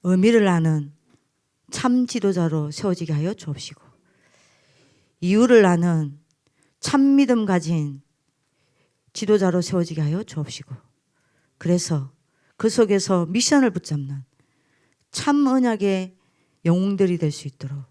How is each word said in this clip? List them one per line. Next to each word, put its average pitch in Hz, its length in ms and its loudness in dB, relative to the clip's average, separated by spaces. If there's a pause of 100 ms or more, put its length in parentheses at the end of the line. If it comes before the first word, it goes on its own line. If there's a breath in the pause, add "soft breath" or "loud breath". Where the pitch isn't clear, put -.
의미를 196 460 4
아는 156 440 0 (760)
참 247 360 0
지도자로 165 640 -2
세워지게 170 420 -4
하여 156 200 -2
주옵시고 - 480 -12 (1400)
이유를 214 440 6
아는 170 540 0 (600)
참 277 340 2
믿음 240 300 2
가진 156 560 -2 (1120)
지도자로 190 480 2
세워지게 165 400 -4
하여 156 220 -2
주옵시고 - 520 -10 (840)
그래서 165 540 -2 (440)
그 220 140 -2
속에서 196 560 0
미션을 240 460 2
붙잡는 139 520 -8 (880)
참 285 340 0
언약의 202 680 0 (500)
영웅들이 185 520 2
될 160 140 -2
수 - 160 -12
있도록 139 440 -12